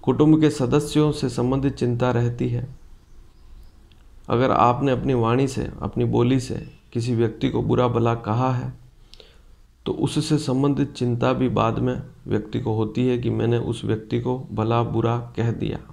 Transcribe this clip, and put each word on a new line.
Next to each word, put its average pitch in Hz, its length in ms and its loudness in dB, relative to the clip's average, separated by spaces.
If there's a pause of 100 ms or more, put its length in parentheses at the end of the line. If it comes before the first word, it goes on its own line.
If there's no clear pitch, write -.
कुटुंब 156 400 6
के 156 80 6
सदस्यों 147 600 2
से 139 180 -2
संबंधित 131 460 0
चिंता 123 360 0
रहती 120 380 0
है। 120 260 -6 (1500)
अगर 123 220 2
आपने 123 400 4
अपनी 131 220 0
वाणी 123 340 2
से, - 240 -4 (100)
अपनी 120 240 -2
बोली 120 340 2
से - 400 -8 (140)
किसी 120 220 -2
व्यक्ति 117 340 0
को 120 120 -2
बुरा 120 260 2
भला 117 280 2
कहा 117 360 0
है 127 220 -4 (1120)
तो 160 60 -2
उससे 151 460 0
संबंधित 139 560 0
चिंता 123 400 0
भी 127 160 0
बाद 110 300 0
में 127 240 -2 (240)
व्यक्ति 107 320 -2
को 110 160 -2
होती 110 320 -2
है 123 100 2
कि 120 120 -2
मैंने 110 280 0
उस 117 280 -4
व्यक्ति 110 360 -4
को 127 300 -4
भला 113 320 0
बुरा 117 340 0
कह 117 340 -4
दिया। - 280 -4 (120)